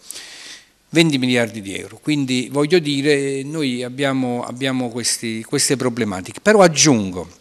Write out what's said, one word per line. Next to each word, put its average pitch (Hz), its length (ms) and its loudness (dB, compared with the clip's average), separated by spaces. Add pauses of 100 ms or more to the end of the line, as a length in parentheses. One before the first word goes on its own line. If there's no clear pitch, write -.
(920)
Venti 151 280 4
miliardi 120 420 0
di 95 160 -8
euro, 92 240 -14
quindi 127 500 0
voglio 151 280 2
dire, 139 640 0
noi 139 400 -4
abbiamo, 127 600 -2
abbiamo 127 460 -4
questi, 113 540 -4
queste 139 320 0
problematiche, 117 680 -4
però 208 220 6
aggiungo 107 640 4 (120)